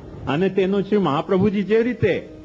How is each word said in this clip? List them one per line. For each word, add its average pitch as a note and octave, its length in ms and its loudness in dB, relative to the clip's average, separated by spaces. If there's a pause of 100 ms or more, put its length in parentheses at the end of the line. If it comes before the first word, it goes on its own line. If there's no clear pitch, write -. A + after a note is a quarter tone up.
(280)
અને E3 200 2
તેનું F#3+ 340 0
શ્રી G#3 160 0
મહાપ્રભુજી F#3+ 640 2
જે G#3+ 200 2
રીતે G#3+ 460 0 (160)